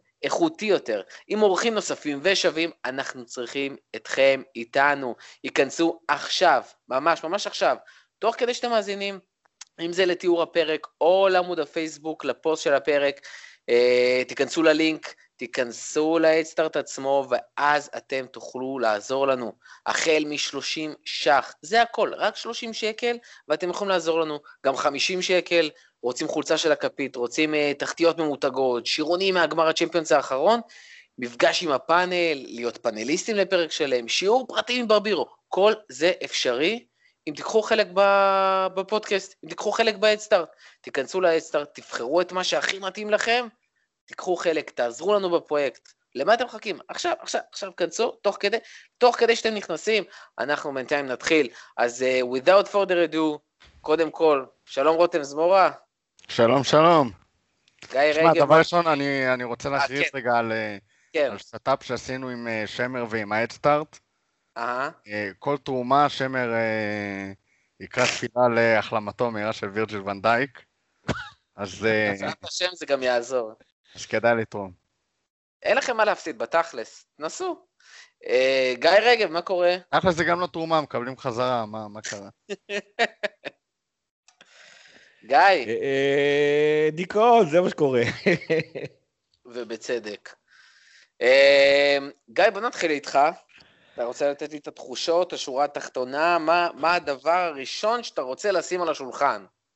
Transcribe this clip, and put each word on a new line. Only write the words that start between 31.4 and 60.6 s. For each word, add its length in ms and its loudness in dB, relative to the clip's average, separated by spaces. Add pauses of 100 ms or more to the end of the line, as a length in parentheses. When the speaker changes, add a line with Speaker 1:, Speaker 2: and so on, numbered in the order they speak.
Speaker 1:
עם 80 -2
הפאנל, 760 0
להיות 320 -8
פאנליסטים 580 -4
לפרק 360 0
שלם, 360 -2
שיעור 400 0
פרטי 320 -4
עם 80 -4
ברבירו, 400 2 (200)
כל 260 4 (160)
זה 220 0 (140)
אפשרי, 600 -2 (420)
אם 60 -8
תיקחו 280 0
חלק 320 2
ב-, 840 4
בפודקאסט, 680 -4
אם 60 -16
תיקחו 220 -4
חלק 240 2
בהדסטארט, 540 2 (320)
תיכנסו 400 -4
להדסטארט, 580 0
תבחרו 420 -2
את 100 -6
מה 120 -4
שהכי 360 -2
מתאים 300 -8
לכם, 380 0 (580)
תיקחו 300 -4
חלק, 340 -2
תעזרו 440 -4
לנו 160 0
בפרויקט. 640 -2 (220)
למה 180 2
אתם 120 0
מחכים? 420 -10
עכשיו, 320 -4
עכשיו, 220 -6 (100)
עכשיו 260 -12
כנסו, 340 -2
תוך 280 -2
כדי, 180 0 (400)
תוך 180 6
כדי 200 4
שאתם 180 -2
נכנסים, 500 -2 (360)
אנחנו 340 -4
בינתיים 320 -2
נתחיל. 420 2 (300)
אז, 260 0
אה, 180 2
without 460 4
further 440 0
ado, 260 -2 (440)
קודם 300 0
כל, 340 2 (200)
שלום 300 2
רותם 280 2
זמורה. 480 4 (560)
Speaker 2:
שלום, 360 4
שלום. 480 6 (800)
Speaker 1:
גיא 220 2
Speaker 2:
שמע, 180 6
Speaker 1:
רגב, 40 4
Speaker 2:
דבר 100 6
Speaker 1:
מה 120 8
Speaker 2:
ראשון, 300 4
אני, 460 0
אני 100 -2
רוצה 260 -6
Speaker 1:
אה, 40 -2
Speaker 2:
להכריז 280 -2
Speaker 1:
כן. 160 -4
Speaker 2:
רגע 200 2
על, 140 0
אה, 260 -4 (360)